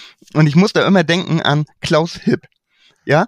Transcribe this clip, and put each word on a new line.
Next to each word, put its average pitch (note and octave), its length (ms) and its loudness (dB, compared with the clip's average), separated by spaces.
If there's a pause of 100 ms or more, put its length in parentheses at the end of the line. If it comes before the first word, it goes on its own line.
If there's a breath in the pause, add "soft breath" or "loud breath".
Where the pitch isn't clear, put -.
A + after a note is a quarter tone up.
(340 loud breath)
Und D#3 120 2
ich C#3+ 100 2
muss F#3+ 160 4
da C3 140 0
immer F3+ 180 2
denken E3 360 -2
an D3 240 -2 (160)
Klaus E3 360 -2
Hipp. - 300 -4 (580 soft breath)
Ja? D#3 220 0